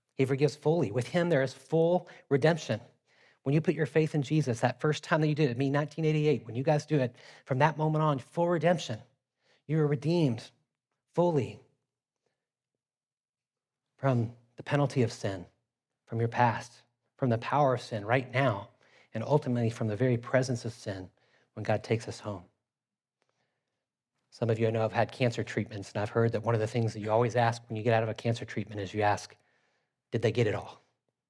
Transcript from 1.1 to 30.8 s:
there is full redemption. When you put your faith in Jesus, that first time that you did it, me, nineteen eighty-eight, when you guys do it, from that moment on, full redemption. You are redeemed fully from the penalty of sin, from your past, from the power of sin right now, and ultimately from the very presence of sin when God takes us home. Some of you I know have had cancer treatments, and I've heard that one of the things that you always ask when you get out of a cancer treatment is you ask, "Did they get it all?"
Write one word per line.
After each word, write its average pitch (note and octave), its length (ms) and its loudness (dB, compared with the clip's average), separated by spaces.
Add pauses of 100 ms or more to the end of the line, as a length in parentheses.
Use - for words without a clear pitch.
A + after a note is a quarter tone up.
there C#3+ 140 4
is B2+ 100 -2
full E3+ 560 0 (200)
redemption. C#3 520 2 (640)
When C#3 120 0
you D#3+ 60 4
put D#3 140 0
your D#3+ 120 -2
faith D#3 280 0
in D3 80 2
Jesus, C#3+ 380 0
that - 200 0
first - 220 0
time D#3+ 180 0
that D#3 80 2
you D3+ 60 0
did C#3+ 160 2
it, A#2 80 -4
me, C#3 120 0
nineteen D3+ 340 -2
eighty-eight, D3+ 420 2
when A2 80 -10
you B2+ 80 -2
guys D3+ 240 0
do D3+ 120 0
it, B2+ 160 0 (300)
from B2+ 140 -2
that D3+ 180 2
moment D#3 280 0
on, D3 140 2
full E3+ 300 -2
redemption. E3 500 0 (680)
You D#3 120 2
are D3+ 60 4
redeemed D3 640 0 (640)
fully D#3+ 440 0 (2500)
from A#2+ 340 0 (260)
the - 60 -12
penalty C#3+ 400 0
of A2 100 0
sin, F#2+ 320 -6 (640)
from A2+ 140 -4
your A#2 80 0
past, A#2 540 0 (340)
from C3+ 140 0
the A2+ 80 2
power C3+ 360 2
of A#2 60 -2
sin G2+ 240 -8
right B2 280 0
now, A#2+ 360 0 (460)
and A2+ 100 -4
ultimately B2 460 2
from A2 180 -4
the G#2 80 -4
very B2+ 200 2
presence B2 480 0
of A#2 80 -6
sin F#2+ 360 -10 (460)
when G#2+ 100 -10
God G#2+ 180 -2
takes - 240 -2
us - 140 -12
home. G2 220 -10 (1900)
Some A#2 200 -2
of A2 80 2
you A2+ 100 2
I - 20 0
know A2+ 120 0
have G#2+ 100 0
had A#2 180 0
cancer A#2+ 320 -2
treatments, G2+ 500 -6
and G#2 100 -4
I've G#2 80 -4
heard A#2 220 2
that G#2+ 120 -4
one A#2 100 0
of A2 60 0
the G#2+ 60 0
things A2+ 260 0
that G#2+ 80 -10
you G#2+ 100 -4
always A2+ 240 2
ask A#2 340 2
when A2+ 80 -6
you G#2+ 60 -6
get A2+ 120 2
out A2+ 80 4
of A2 60 -2
a G#2+ 60 -6
cancer A#2 300 -2
treatment G#2 360 -8
is F#2+ 140 -8
you G#2+ 80 0
ask, G#2 320 0 (800)
"Did A2 100 0
they A2+ 100 2
get A#2+ 140 2
it G2 80 0
all?" - 280 -12 (480)